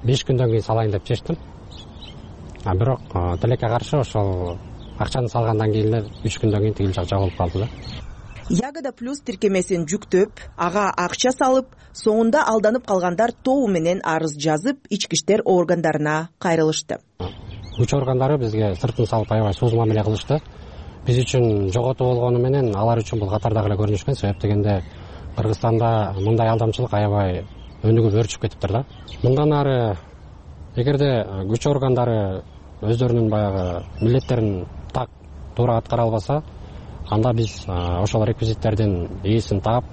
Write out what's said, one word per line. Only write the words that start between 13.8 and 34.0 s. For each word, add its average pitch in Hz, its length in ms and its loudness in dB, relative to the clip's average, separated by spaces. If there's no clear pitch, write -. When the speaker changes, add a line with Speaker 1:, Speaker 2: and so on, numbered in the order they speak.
Speaker 2:
арыз 160 340 0
жазып, 160 540 0
ички - 240 -2
иштер 220 300 4
органдарына 165 960 2
кайрылышты. 160 600 0
Speaker 1:
Күч 120 160 2
органдары 135 440 2
бизге 107 360 0
сыртын 113 320 0
салып 110 260 0
аябай 107 220 2
сууз 120 200 2
мамиле 110 280 2
кылышты. 107 380 0
Биз 123 160 2
үчүн 110 480 2
жоготуу 123 400 0
болгону 123 320 2
менен 131 340 2
алар 113 220 4
үчүн 110 220 -2
бул 98 100 -2
катардагы 107 400 2
эле 98 80 0
көрүнүш 104 240 0
экен. 139 140 -2
Себеп 101 260 -2
дегенде 104 400 2
Кыргызстанда 110 840 2
мындай 113 320 2
алдамчылык 113 420 0
аябай 101 520 0
өнүгүп 113 380 4
өрчүп - 220 -2
кетиптир 98 300 -4
да. 120 120 0
Мындан 147 300 4
ары 131 440 2
эгерде, 139 340 2
э, 95 260 -4
күч 120 220 0
органдары 117 720 2
өздөрүнүн 117 480 2
баягы 95 540 0